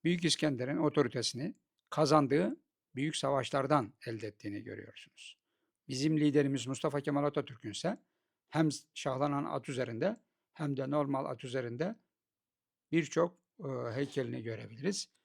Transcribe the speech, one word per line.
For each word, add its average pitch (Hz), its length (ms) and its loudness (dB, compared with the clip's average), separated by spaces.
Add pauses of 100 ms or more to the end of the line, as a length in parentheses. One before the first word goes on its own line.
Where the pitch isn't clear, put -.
Büyük 170 220 2
İskender'in 139 520 0
otoritesini 143 800 0 (340)
kazandığı 151 680 4 (380)
büyük 147 200 -2
savaşlardan 135 760 2 (120)
elde 113 220 -6
ettiğini 101 360 -8
görüyorsunuz. - 760 -16 (500)
Bizim 147 320 0
liderimiz 139 480 4
Mustafa 135 340 -2
Kemal 143 220 0
Atatürk'ün 131 480 -4
ise 165 260 -4 (520)
hem 160 200 4 (240)
şahlanan 139 520 0
at - 240 -6
üzerinde 127 480 -2 (360)
hem 143 240 -2
de 135 140 -2
normal 143 340 0
at 131 180 -6
üzerinde 131 520 -4 (960)
birçok, 165 460 2 (220)
e, 208 40 -12 (300)
heykelini 127 500 -2
görebiliriz. 113 680 -6 (160)